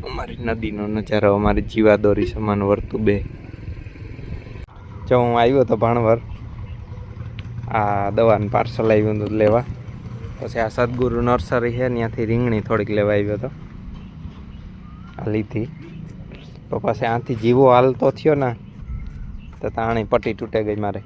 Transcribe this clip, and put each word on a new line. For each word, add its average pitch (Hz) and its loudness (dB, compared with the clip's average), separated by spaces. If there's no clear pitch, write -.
અમારી 131 -8
નદીનો 107 -4
નજારો, 104 2
અમારી 104 2
જીવાદોરી 104 6
સમાન 104 0
વર્તું - 0
બે. 101 4
જો 127 6
હું 120 2
આવ્યો 127 6
તો 117 2
ભાણવર, 117 4
આ 101 0
દવાનું 107 4
પાર્સલ 113 2
આવ્યું 107 4
હતું 104 -2
લેવા. 110 4
પછી 117 -4
આ 110 -2
સદગુરુ 120 0
નર્સરી 120 2
છે, 127 2
ત્યાંથી 117 -2
રીંગણી 117 2
થોડીક 107 0
લેવા 104 4
આવ્યો 104 0
હતો, 123 -6
આ 104 -6
લીધી. 110 -2
તો - -2
પછી 117 0
આથી 117 -2
જીવો 123 6
હાલતો 127 6
થયો 156 2
ને, 135 0
તો 110 -6
તાણી 113 -2
પટ્ટી 117 0
તૂટે 110 -2
ગઈ 107 -2
મારે 98 -4